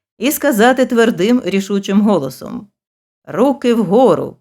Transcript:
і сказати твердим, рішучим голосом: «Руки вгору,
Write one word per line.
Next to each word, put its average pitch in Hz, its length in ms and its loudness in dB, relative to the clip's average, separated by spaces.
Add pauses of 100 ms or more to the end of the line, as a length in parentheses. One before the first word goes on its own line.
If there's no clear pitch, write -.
(180)
і 254 140 -2
сказати 254 540 2
твердим, 226 600 0
рішучим 196 560 -2
голосом: 151 680 -4 (580)
«Руки 240 480 -2
вгору, 196 680 0